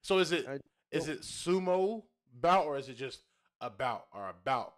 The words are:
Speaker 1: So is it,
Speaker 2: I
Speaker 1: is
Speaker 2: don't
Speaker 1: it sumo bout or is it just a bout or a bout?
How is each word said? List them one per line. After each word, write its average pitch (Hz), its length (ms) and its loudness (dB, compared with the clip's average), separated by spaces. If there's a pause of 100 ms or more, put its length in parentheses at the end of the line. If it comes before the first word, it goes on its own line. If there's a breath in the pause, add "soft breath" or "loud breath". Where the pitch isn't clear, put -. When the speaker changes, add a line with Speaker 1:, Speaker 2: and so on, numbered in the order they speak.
Speaker 1:
So 190 180 4
is 165 120 4
it, 160 160 0
Speaker 2:
I 139 120 -6 (320)
Speaker 1:
is 156 160 0
Speaker 2:
don't 151 100 -4
Speaker 1:
it - 40 -14
sumo 185 800 0 (300)
bout 170 320 4
or 147 120 -2
is 135 120 -8
it 123 60 -12
just 123 280 -10 (380)
a 123 80 -6
bout 110 440 -4
or 101 160 -8
a 87 40 -12
bout? 104 440 -2